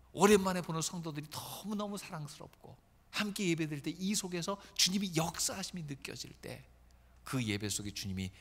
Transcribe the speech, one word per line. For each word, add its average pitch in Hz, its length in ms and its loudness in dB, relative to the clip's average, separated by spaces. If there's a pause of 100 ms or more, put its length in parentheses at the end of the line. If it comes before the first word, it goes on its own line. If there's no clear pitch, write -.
(140)
오랜만에 190 480 8
보는 165 200 -2
성도들이 156 500 -4
너무너무 208 680 -4
사랑스럽고, - 800 -12 (340)
함께 202 380 0
예배드릴 156 320 0
때 156 160 -4
이 185 160 0
속에서 180 440 -2 (180)
주님이 190 400 4
역사하심이 180 680 -2
느껴질 - 500 -8
때 - 420 -12 (480)
그 131 200 0
예배 104 260 0
속에 101 220 -4
주님이 95 500 -4